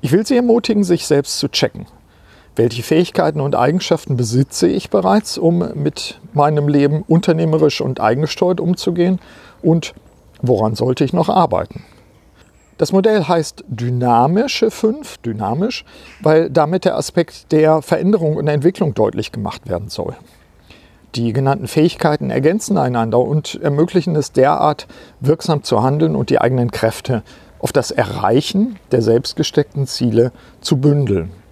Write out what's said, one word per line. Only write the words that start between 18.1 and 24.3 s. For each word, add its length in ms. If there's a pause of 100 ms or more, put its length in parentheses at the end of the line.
und 120
Entwicklung 440
deutlich 400
gemacht 360
werden 200
soll. 260 (1000)
Die 180
genannten 360
Fähigkeiten 600
ergänzen 480
einander 420
und 440
ermöglichen 520
es 180